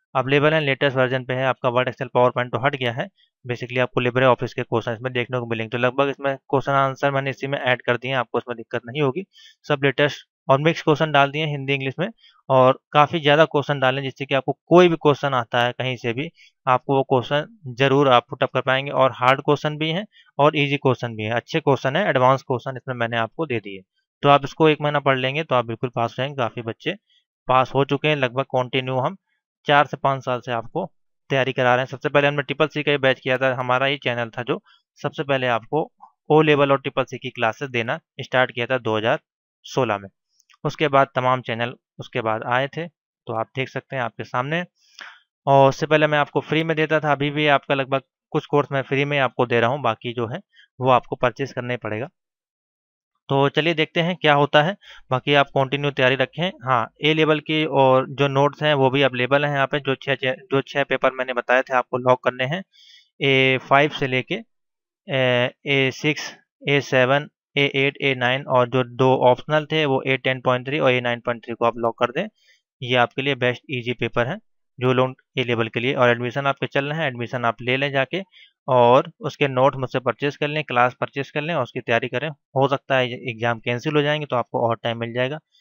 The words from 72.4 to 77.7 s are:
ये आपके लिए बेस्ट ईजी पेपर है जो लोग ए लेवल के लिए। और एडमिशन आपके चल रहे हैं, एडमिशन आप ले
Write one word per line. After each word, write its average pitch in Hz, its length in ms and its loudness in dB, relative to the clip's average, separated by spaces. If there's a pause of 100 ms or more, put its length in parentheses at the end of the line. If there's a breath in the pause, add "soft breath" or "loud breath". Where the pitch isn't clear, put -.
ये 127 160 -2
आपके 120 240 0
लिए 135 160 -2
बेस्ट 123 340 -2
ईजी 120 240 -6
पेपर 117 320 -2
है 180 100 -6 (420)
जो 127 140 2
लोग 131 220 0 (220)
ए 127 60 -2
लेवल 117 240 0
के 113 120 -6
लिए। 127 140 -2
और 127 160 4
एडमिशन 120 380 -2
आपके 135 200 -4
चल 139 180 -2
रहे 151 140 -6
हैं, 156 80 -2
एडमिशन 120 380 -6
आप 113 160 -2
ले 123 160 0